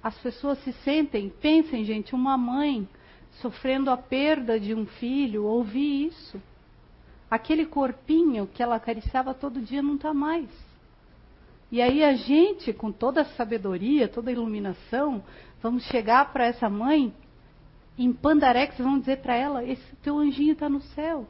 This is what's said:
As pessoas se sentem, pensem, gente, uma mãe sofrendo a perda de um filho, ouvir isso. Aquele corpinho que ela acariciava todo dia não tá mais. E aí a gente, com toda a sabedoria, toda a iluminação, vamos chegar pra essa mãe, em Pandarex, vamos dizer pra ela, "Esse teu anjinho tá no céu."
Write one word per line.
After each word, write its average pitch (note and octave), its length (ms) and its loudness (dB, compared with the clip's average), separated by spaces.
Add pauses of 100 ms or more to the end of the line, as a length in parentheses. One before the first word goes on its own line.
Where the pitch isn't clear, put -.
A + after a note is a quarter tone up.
As A3 120 -8
pessoas C#4 440 -4
se B3+ 100 -8 (120)
sentem, C#4 440 0
pensem, D4+ 560 2
gente, G#3+ 300 -4
uma C4 240 2
mãe B3 500 -2 (520)
sofrendo C4 500 -2
a B3 60 4
perda C4 640 0
de G3+ 120 -4
um A3 140 -2
filho, A#3+ 560 -2
ouvir B3 640 0
isso. - 340 -12 (880)
Aquele D#4 380 0
corpinho C#4 800 0
que A#3+ 160 -8
ela A#3+ 140 0
acariciava B3+ 580 -4
todo C4 260 -8
dia B3+ 220 -4
não C#4+ 160 0
tá D4+ 160 -4
mais. D4 340 -2 (1200)
E A#3+ 100 0
aí C4+ 220 4
a C#4+ 100 6
gente, C#4+ 580 2
com G#3+ 200 -6
toda C#4 300 0
a - 120 -4
sabedoria, G#3+ 720 0
toda A#3 240 -6
a - 20 -2
iluminação, A3+ 920 -4 (360)
vamos A#3 260 -2
chegar A#3+ 460 2
pra B3+ 140 2
essa A#3+ 240 0
mãe, B3 420 2 (840)
em B3 140 2
Pandarex, C#4+ 680 2
vamos C4 220 2
dizer C4 220 -2
pra B3 120 -2
ela, B3+ 300 -2
"Esse B3+ 320 -10
teu D4 220 -4
anjinho D4 360 2
tá D4 140 -4
no C#4 140 0
céu." D4+ 460 -6